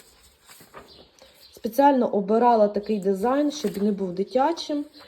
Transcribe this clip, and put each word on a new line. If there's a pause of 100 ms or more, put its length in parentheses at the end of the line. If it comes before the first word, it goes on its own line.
(1500)
Спеціально
обирала
такий
дизайн,
щоб
не
був
дитячим (240)